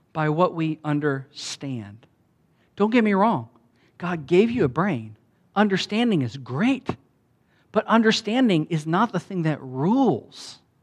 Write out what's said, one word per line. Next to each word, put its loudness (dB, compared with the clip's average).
by -2
what 2
we -4
understand? -6
Don't 2
get 4
me 2
wrong. 2
God -6
gave 6
you 0
a 4
brain. -2
Understanding 2
is -4
great. -2
But 0
understanding 2
is -4
not 0
the -2
thing -6
that -2
rules. -2